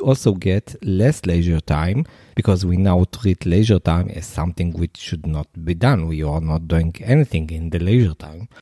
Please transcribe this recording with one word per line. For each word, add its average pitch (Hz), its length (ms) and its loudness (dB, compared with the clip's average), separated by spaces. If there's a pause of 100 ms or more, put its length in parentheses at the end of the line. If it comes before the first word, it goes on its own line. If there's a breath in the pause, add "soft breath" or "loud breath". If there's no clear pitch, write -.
also 123 300 2
get 95 500 -2
less 104 440 0
leisure 85 340 2
time 87 460 -2 (300 loud breath)
because 95 300 2
we 90 120 2
now 92 260 4
treat - 420 -2
leisure 98 340 4
time 87 320 0
as 82 140 -10
something 85 460 -4
which 82 240 -4
should - 320 -10
not 76 200 -4 (180)
be 87 80 -2
done. 90 340 0
We 78 160 -4
are 76 160 -2
not 80 300 -4
doing 82 320 0
anything 104 480 0
in 80 220 -6
the 85 80 -4
leisure 98 340 2
time. 80 340 -16 (140 loud breath)